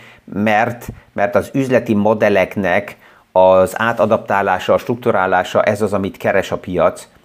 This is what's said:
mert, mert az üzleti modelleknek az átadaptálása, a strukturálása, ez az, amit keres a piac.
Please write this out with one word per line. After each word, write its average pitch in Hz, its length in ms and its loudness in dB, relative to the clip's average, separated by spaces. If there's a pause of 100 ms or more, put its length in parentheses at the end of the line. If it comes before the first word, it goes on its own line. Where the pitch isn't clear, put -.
(340)
mert, 110 540 -2 (260)
mert 101 220 0
az 95 180 -2
üzleti 127 400 0
modelleknek 101 1040 0 (340)
az 92 460 4
átadaptálása, 104 960 0
a 92 40 4
strukturálása, 104 840 0
ez 104 180 -2
az, 101 120 -2
amit 98 240 -4
keres 95 340 -2
a 82 60 -4
piac. 85 500 -2 (180)